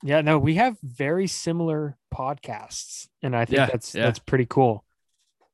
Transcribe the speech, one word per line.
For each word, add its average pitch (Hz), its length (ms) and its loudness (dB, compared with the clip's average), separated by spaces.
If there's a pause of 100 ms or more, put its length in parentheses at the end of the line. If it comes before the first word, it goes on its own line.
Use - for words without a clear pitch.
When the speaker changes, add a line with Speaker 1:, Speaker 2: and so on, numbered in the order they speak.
Speaker 1:
yeah, 147 200 2
no, 151 160 4
we 147 160 2
have 226 280 2
very 147 440 -2
similar 165 680 -2 (160)
podcasts, - 960 -10 (140)
and 127 140 -2
I 117 80 2
think 135 140 0
Speaker 2:
Yeah, 135 80 4
Speaker 1:
that's, 113 280 -4
Speaker 2:
yeah. 113 100 0
Speaker 1:
that's 117 140 2
pretty 131 280 0
cool. 117 380 2 (680)